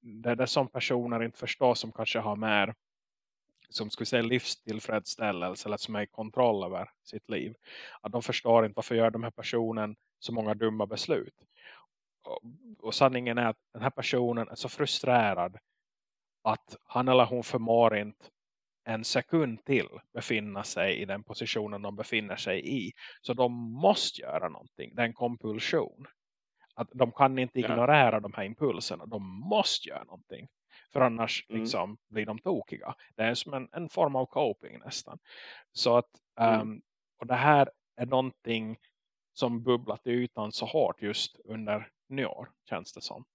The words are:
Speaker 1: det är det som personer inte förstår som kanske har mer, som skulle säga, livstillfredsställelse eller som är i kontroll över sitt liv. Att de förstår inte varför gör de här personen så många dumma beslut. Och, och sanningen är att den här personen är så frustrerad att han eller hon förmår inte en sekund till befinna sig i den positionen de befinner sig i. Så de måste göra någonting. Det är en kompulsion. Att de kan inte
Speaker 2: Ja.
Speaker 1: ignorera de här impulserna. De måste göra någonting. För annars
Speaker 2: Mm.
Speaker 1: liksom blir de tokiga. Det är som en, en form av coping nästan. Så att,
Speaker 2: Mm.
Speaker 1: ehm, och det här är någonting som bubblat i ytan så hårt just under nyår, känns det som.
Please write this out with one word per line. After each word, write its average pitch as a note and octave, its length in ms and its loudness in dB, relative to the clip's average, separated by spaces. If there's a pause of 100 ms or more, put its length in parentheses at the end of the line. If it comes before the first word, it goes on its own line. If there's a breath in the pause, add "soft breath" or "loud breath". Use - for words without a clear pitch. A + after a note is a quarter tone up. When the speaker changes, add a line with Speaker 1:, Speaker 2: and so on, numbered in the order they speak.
Speaker 1:
det A2+ 280 -4
är A#2+ 60 4
det B2 120 2
som C3+ 200 2
personer A#2+ 560 0
inte A#2 140 -6
förstår B2 380 2
som A2+ 160 -6
kanske - 280 -2
har G#2 160 -2
mer, G#2+ 380 2 (960)
som G#2+ 200 -6
skulle A2+ 160 -6
säga, B2 180 2
livstillfredsställelse G#2+ 1500 -2
eller G#2 80 -2
som - 180 -6
är G#2 60 -2
i G#2 60 -4
kontroll A2 560 0
över F#2 280 -6 (120)
sitt - 260 -14
liv. A2 260 -4 (460 loud breath)
Att G#2+ 100 -8
de A#2 100 -2
förstår A#2 440 6
inte G#2 100 -4
varför A#2 200 -2
gör A2+ 160 6
de A2+ 120 -6
här A#2 80 -6
personen A2+ 640 -2 (240)
så - 140 -8
många G#2+ 200 0
dumma G#2+ 320 0
beslut. A2 500 -2 (880 loud breath)
Och, - 180 -10 (380)
och G#2+ 160 -6
sanningen B2 420 2
är A#2+ 80 2
att A2+ 120 0 (160)
den A2+ 80 -12
här B2 80 0
personen A#2+ 600 0
är G2 60 -14
så - 140 -8
frustrerad G#2 880 0 (880)
att - 400 -2
han B2+ 240 -2
eller B2+ 180 8
hon B2 180 -2
förmår A2+ 540 4
inte G#2 280 -6 (580)
en A2 200 -6
sekund C3 640 0
till B2+ 220 2 (260)
befinna G#2 500 -4
sig F#2+ 380 0
i G2+ 40 -6
den G2+ 180 -6
positionen G#2+ 580 -6
de G2+ 140 -6
befinner G#2+ 400 -4
sig F#2+ 520 -4
i. - 40 -8 (300 loud breath)
Så - 120 -4
de B2 180 2 (220)
måste F#3 480 2
göra E2 280 -4
någonting. - 460 -14
Det A#2+ 60 0
är A#2+ 40 4
en A#2 80 -2
kompulsion. A#2+ 920 -2 (680 soft breath)
Att - 180 -6
de B2+ 180 4
kan C3 280 6
inte B2+ 200 0
Speaker 2:
Ja. A#2 140 0
Speaker 1:
ignorera B2 460 6
de G#2 140 -10
här A2 100 -6
impulserna. G2 600 -4
De G#2+ 180 -8 (260)
måste - 400 2
göra C#2 140 -10
någonting. - 440 -16 (460 soft breath)
För C#3 80 4
annars A2+ 480 0
Speaker 2:
Mm. A2 120 -4
Speaker 1:
liksom A2 360 -4 (100)
blir G#2+ 180 -4
de G#2+ 140 -8
tokiga. - 560 -6 (200 soft breath)
Det G#2+ 80 -2
är A2+ 120 2
som D3 180 -8
en, C3 180 -8
en - 180 -8
form C#3+ 260 0
av C3 100 2
coping - 540 -2
nästan. - 400 -12 (520 loud breath)
Så A#2+ 260 4
att, A#2+ 120 2 (300)
Speaker 2:
Mm. A2+ 220 6
Speaker 1:
ehm, A2 200 -8 (380)
och A#2+ 80 -10
det B2+ 80 2
här C#3 340 6 (260)
är B2 100 -4
någonting A#2 720 -2 (560 soft breath)
som A#2 300 -2
bubblat A#2+ 440 0
i B2 40 0
ytan A#2+ 400 -2
så - 140 -4
hårt A#2 360 0
just - 440 -4
under G#2 440 -4 (200)
nyår, C3+ 420 -6 (180)
känns F2+ 240 -6
det - 80 -16
som. - 340 -12